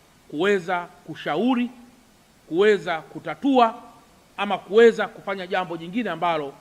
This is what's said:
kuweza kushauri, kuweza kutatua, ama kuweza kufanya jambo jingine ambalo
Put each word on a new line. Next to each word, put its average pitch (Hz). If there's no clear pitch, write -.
kuweza 180
kushauri, 180
kuweza 170
kutatua, 226
ama 202
kuweza 214
kufanya 196
jambo 180
jingine 180
ambalo 165